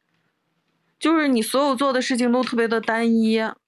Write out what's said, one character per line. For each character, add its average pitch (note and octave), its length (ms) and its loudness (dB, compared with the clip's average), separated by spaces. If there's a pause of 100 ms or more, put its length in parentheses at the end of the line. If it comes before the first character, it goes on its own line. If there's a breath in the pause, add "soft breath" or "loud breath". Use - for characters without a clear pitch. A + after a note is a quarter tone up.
(1000)
就 D#4+ 180 2
是 D4+ 100 2
你 B3 140 2
所 B3+ 200 -2
有 C#4 140 2
做 C4+ 160 0
的 B3 100 0
事 B3+ 140 -2
情 A#3+ 160 0
都 B3 120 2
特 A#3+ 120 -6
别 A#3 120 0
的 A3+ 120 0
单 A3+ 320 -2
一 A3 260 2 (300)